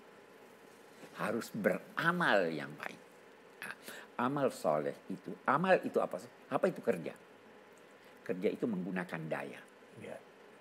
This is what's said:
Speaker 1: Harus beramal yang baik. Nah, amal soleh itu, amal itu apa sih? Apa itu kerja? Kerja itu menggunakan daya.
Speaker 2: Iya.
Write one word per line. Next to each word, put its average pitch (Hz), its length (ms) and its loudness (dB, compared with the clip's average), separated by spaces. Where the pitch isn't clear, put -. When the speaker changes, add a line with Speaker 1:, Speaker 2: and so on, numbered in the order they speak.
Speaker 1:
Harus 107 340 -4
beramal 113 960 2
yang 73 240 -6
baik. - 280 -12
Nah, - 140 -10
amal 139 260 2
soleh 76 460 2
itu, - 240 -10
amal 170 380 6
itu 123 180 0
apa - 160 0
sih? - 140 -10
Apa 147 220 2
itu 156 100 -2
kerja? - 380 0
Kerja 90 260 0
itu - 200 0
menggunakan 180 560 -2
daya. 143 340 -6
Speaker 2:
Iya. - 180 -12